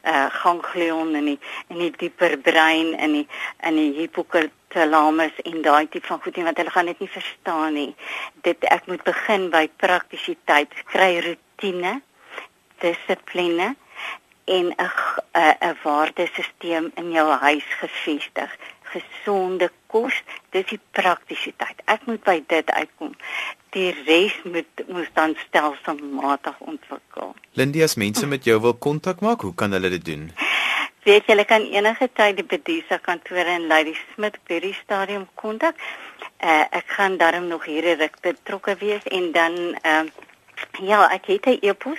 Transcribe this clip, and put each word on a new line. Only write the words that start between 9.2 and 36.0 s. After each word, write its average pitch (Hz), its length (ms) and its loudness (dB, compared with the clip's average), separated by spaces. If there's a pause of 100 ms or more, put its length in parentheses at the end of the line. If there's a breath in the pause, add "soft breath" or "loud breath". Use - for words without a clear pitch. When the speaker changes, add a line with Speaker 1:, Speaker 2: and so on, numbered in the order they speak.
Speaker 1:
by 156 260 4
praktisiteit, 170 920 0 (160)
kry 185 340 2
roetine, 180 840 -6 (760 loud breath)
dissipline 175 1000 -2 (680 loud breath)
en 180 220 2
'n 175 220 -2
g-, - 320 -2 (140)
'n, 160 260 6
'n 165 220 -2
waardesisteem 165 1120 -2
in 170 160 -8
jou 156 200 4
huis 143 340 2 (160)
gevestig. - 760 -6 (300 loud breath)
Gesonde 185 840 -2 (160)
kos, 240 260 0 (380 loud breath)
dis 190 160 -2
die 214 140 -8 (120)
praktisiteit. - 920 -4
Ek 214 220 0
moet 226 160 -4
by 170 240 2
dit 160 240 0
uitkom. - 460 -4 (540 loud breath)
Die 185 200 -2 (160)
res 175 260 6 (120)
moet 170 220 -4 (200)
ons 175 260 -8
dan 156 240 2 (120)
stelselmatig 143 1080 -2
ontwikkel. - 760 -12 (180)
Speaker 2:
Lindy, 143 300 2
as 151 120 2
mense 107 320 0
met 139 180 -4
jou 110 160 6
wil 117 140 4
kontak 156 460 -2
maak, 226 200 0
hoe 90 140 -6
kan 101 180 0
hulle 92 180 2
dit 85 140 -4
doen? 80 280 -8 (680 loud breath)
Speaker 1:
Weet 208 240 8
jy, 226 80 6
hulle 202 100 4
kan 220 180 4
enige 220 500 0
tyd 208 240 4
die 190 80 -6
Bedisa 170 520 -4
kantore 175 540 -4
in 170 160 -4
Ladysmith 160 720 0
op - 120 -20
hierdie 180 360 -4
stadium 196 500 -4
kontak. 226 400 -2 (600 loud breath)